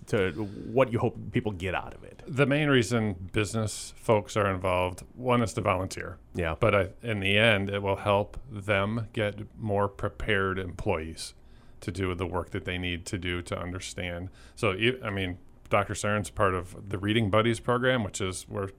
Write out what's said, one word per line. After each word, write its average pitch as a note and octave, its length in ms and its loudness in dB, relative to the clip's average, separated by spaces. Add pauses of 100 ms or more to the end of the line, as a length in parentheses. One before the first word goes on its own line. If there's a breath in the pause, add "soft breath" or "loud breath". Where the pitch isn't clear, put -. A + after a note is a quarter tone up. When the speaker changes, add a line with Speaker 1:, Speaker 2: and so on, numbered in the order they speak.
Speaker 1:
to F#2 240 2 (400)
what A#2+ 200 4
you A#2 80 0
hope A2+ 180 0 (140)
people A2 200 0
get F2+ 240 -4
out - 180 -6
of G1+ 100 -16
it. - 240 -18
Speaker 2:
The C#3+ 180 2
main C#3+ 240 2
reason A2+ 440 4 (200)
business A2 640 -2
folks G#2+ 400 2
are G2+ 120 4
involved, F#2 540 0 (120)
one B2 280 2
is G#2 100 -2
to A2 80 -2
volunteer. F#2 560 -2 (160)
Speaker 1:
Yeah. E2 260 0
Speaker 2:
But G#2 160 6
I, F#2+ 140 4 (140)
in A2+ 160 -2
the G2 180 4
end, G#2 320 6
it G2+ 120 -2
will G2 160 2
help G2+ 400 2 (140)
them G#2 600 0
get G#2 220 -2 (240)
more G2+ 280 0
prepared G2 720 -2
employees E2+ 760 -4 (480 soft breath)
to G#2 100 -6
do F2+ 240 -2
the F#2 100 -2
work E2+ 260 -4
that F#2+ 140 -6
they F2+ 120 -4
need F2+ 300 -4
to G#2+ 100 -4
do F2 260 -2
to F#2+ 160 -6
understand. F2+ 680 -8 (260 loud breath)
So, G#2+ 160 0
you, A2+ 320 0
I A2+ 60 -4
mean, F#2+ 280 -2 (320)
Doctor G2+ 240 2
Saren's G#2 360 0
part F#2+ 260 2
of F#2+ 340 -8
the G2+ 80 -4
Reading G#2 320 2
Buddies A2 300 4
program, B2+ 440 2
which F#2 180 -6
is F#2 280 -4
where G2+ 300 -4